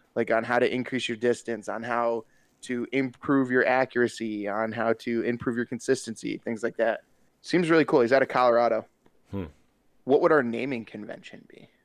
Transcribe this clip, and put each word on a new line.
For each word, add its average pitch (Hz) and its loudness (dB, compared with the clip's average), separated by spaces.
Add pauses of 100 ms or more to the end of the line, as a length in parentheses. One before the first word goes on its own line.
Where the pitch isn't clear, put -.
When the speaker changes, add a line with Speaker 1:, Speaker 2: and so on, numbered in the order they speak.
(140)
Speaker 1:
like, 117 -2
on 113 2
how 120 0
to 123 2
increase 123 -4
your 117 -6
distance, 117 -4
on 107 -8
how 117 -2 (380)
to 120 -4
improve 135 0
your 127 4
accuracy, 113 0
on 110 -2
how 113 0
to 117 -4
improve 120 -4
your 120 -4
consistency, 117 -4
things 113 -8
like 113 -4
that. 113 0 (420)
Seems 170 0
really 160 6
cool. 147 4
He's 117 4
out 135 6
of 131 0
Colorado. 117 2 (460)
Speaker 2:
Hmm. 98 -6 (600)
Speaker 1:
What 131 4
would 165 6
our 147 6
naming 117 -4
convention - -16
be? - -20 (160)